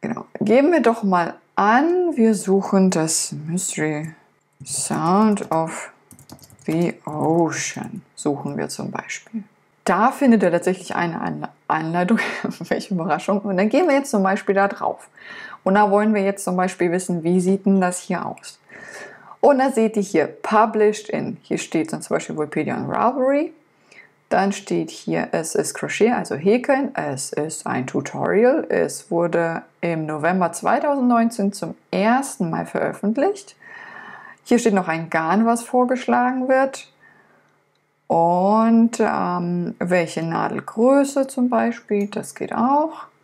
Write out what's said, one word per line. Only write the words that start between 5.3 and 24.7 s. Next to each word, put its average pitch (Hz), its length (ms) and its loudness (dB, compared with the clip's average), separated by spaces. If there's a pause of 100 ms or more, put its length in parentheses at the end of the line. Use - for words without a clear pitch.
of 160 420 -4 (720)
the 165 300 -2 (100)
Ocean. 151 960 -2 (140)
Suchen 143 420 -4
wir - 140 -6
zum - 200 -10
Beispiel. - 520 -10 (420)
Da 202 260 2
findet 240 320 4
ihr 180 80 4
tatsächlich 180 440 -2
eine 170 260 -2
Anle-, 151 300 -6 (180)
Anleitung. 175 500 2 (240)
<laughs> - 160 -6 (100)
Welche - 260 -4
Überraschung. 165 460 0
Und 196 180 -2
dann 208 100 4
gehen 311 200 4
wir 277 60 4
jetzt 277 160 0
zum 202 120 2
Beispiel 196 320 0
da 196 140 4
drauf. - 420 -6 (540)
Und 190 100 4
da 208 160 6
wollen 208 240 4
wir 202 80 2
jetzt 196 220 -2
zum 180 120 -2
Beispiel 180 360 0
wissen, 180 300 -2
wie 175 180 4
sieht 190 260 2
denn 196 160 6
das 180 160 0
hier - 260 -6
aus? - 340 -12 (840)
Und 277 180 6
da 269 120 2
seht 226 280 2
ihr 202 40 2
hier 160 240 2
Published 214 840 2
in. - 320 -6
Hier 170 160 -4
steht 160 340 -2
dann 156 80 -8
zum - 160 -4
Beispiel 156 220 -6
Wikipedia 151 380 -2
und 127 120 -6
Ravelry. 277 640 0 (760)
Dann 196 240 0
steht 165 380 -4